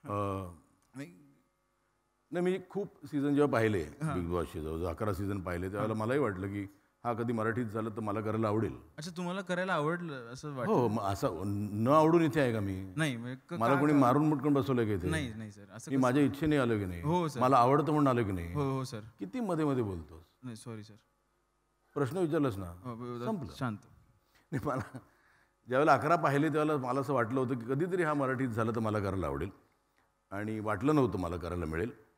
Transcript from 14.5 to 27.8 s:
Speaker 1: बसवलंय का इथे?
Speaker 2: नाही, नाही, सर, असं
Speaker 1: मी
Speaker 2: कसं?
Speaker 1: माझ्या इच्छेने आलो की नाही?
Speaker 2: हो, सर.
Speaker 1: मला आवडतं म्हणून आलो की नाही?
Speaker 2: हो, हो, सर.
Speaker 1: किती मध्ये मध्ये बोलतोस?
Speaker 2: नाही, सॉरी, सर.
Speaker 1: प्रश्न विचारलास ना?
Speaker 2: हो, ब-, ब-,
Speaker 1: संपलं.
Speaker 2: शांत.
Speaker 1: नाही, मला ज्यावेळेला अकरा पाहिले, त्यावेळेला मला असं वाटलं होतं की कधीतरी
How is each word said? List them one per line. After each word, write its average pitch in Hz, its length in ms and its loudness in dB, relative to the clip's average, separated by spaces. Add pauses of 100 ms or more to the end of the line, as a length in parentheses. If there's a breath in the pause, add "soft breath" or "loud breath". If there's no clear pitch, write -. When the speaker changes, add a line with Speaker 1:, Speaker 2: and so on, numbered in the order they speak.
Speaker 1:
बसवलंय 131 320 2
का 107 60 0
इथे? 92 180 0
Speaker 2:
नाही, 139 240 -2
नाही, 107 180 -12
सर, 101 100 -20
असं 101 300 -12
Speaker 1:
मी 135 60 2
Speaker 2:
कसं? 131 40 4
Speaker 1:
माझ्या 127 220 4
इच्छेने 147 340 2
आलो 117 220 2
की 98 60 -2
नाही? 87 160 -6
Speaker 2:
हो, 165 260 0
सर. 131 120 -6
Speaker 1:
मला 127 180 6
आवडतं 135 280 6
म्हणून 151 220 4
आलो 120 180 4
की 98 60 -2
नाही? 85 220 -4
Speaker 2:
हो, 143 80 -2
हो, 135 220 -2
सर. 120 160 -10 (200)
Speaker 1:
किती 196 200 -8
मध्ये 170 260 0
मध्ये 131 180 2
बोलतोस? 82 400 -8 (200)
Speaker 2:
नाही, 120 120 -12
सॉरी, 110 280 -14
सर. 107 100 -20 (1000)
Speaker 1:
प्रश्न 143 240 0
विचारलास 147 400 2
ना? 95 80 -6
Speaker 2:
हो, 90 300 -12
ब-, 120 260 -10
ब-, 120 40 -6
Speaker 1:
संपलं. 156 240 -4 (100)
Speaker 2:
शांत. 113 180 -4 (760 soft breath)
Speaker 1:
नाही, 135 160 -4
मला 127 320 -6 (680 soft breath)
ज्यावेळेला 139 260 6
अकरा 139 220 4
पाहिले, 151 340 2
त्यावेळेला 151 380 0
मला 127 120 0
असं 139 140 -2
वाटलं 123 260 2
होतं 127 160 0
की 113 100 -8
कधीतरी 170 380 0